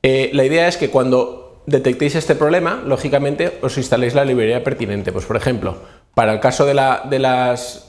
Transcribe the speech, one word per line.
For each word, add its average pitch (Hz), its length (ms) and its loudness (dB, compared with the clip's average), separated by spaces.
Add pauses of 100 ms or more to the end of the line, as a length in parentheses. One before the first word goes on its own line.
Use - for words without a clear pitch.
eh, 135 300 2
la 139 100 2
idea 165 240 2
es 175 80 0
que 143 140 -2
cuando - 760 0
detectéis 135 500 0
este 156 200 0
problema, 170 500 0
lógicamente 143 760 -2
os 131 160 -4
instaléis 123 380 0
la 139 100 4
librería 120 400 0
pertinente. 101 480 -4
Pues - 120 -6
por 113 120 -4
ejemplo, 101 400 -2 (360)
para 110 200 4
el 110 80 -2
caso 131 240 2
de 139 80 2
la, 135 360 2
de 135 100 0
las, 127 680 -2